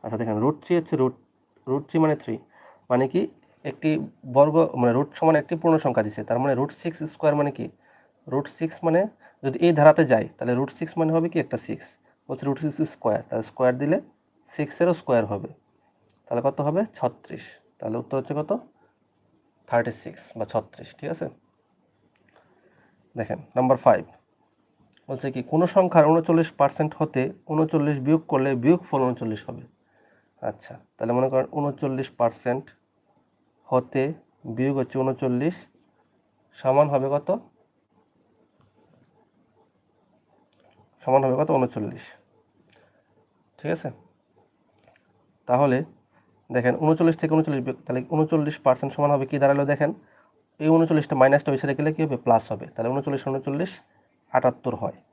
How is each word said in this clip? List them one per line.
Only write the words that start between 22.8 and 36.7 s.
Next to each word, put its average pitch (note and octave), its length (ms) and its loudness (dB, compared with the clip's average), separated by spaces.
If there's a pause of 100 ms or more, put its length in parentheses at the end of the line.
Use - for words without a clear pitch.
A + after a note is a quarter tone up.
দেখেন A2 220 -6 (180)
নাম্বার B2+ 300 2
ফাইভ - 180 6 (1040)
বলছে C3+ 260 -8
কি B2 60 -4 (120)
কোনো D#3+ 120 2 (100)
সংখ্যার F3 380 6
ঊনচল্লিশ E3 360 2 (120)
পার্সেন্ট D3+ 400 0
হতে D3+ 220 -2 (300)
ঊনচল্লিশ D3+ 440 0 (100)
বিয়োগ D#3+ 160 2 (100)
করলে C3+ 180 0 (140)
বিয়োগফল D#3+ 440 2
ঊনচল্লিশ A#2 400 -6
হবে। - 160 -14 (840)
আচ্ছা - 240 -18 (220)
তাহলে A2+ 220 -4
মনে C3 140 2
করেন C3 140 0 (120)
ঊনচল্লিশ C#3 500 -4 (120)
পার্সেন্ট A#2+ 440 -2 (1040)
হতে B2+ 340 -2 (540)
বিয়োগ C3+ 240 0
হচ্ছে B2 220 -6
ঊনচল্লিশ C3 540 -2 (1040)
সমান C#3 340 4